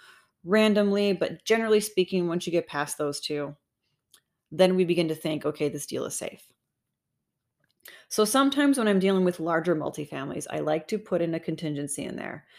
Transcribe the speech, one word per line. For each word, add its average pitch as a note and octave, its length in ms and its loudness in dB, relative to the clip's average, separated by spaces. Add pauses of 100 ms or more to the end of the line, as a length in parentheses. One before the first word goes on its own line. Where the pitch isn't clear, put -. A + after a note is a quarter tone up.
(460)
randomly, G#3 640 4
but F3 320 -4
generally A3 360 4
speaking, F3+ 480 0
once E3+ 180 -2
you E3 60 -6
get E3 140 0
past D3+ 320 -6
those D3 200 -2
two, D3 380 -6 (920)
then F#3 260 4
we F#3 80 6
begin E3 240 0
to D#3 60 -2
think, D3+ 320 -4
"Okay, D3+ 240 -2
this D3 160 -8
deal C3+ 180 -6
is - 100 -8
safe." - 380 -12 (1600)
So G#3+ 160 0
sometimes C#4 540 2
when A3 80 2
I'm G3+ 120 4
dealing F#3+ 260 4
with F3+ 160 0
larger E3 340 0
multifamilies, D3 760 -6
I D#3 100 -6
like D3+ 280 -2
to G#3+ 100 -2
put F3+ 240 -2
in E3 120 -2
a E3 60 -4
contingency D3+ 640 -6
in - 120 -8
there - 300 -10 (120)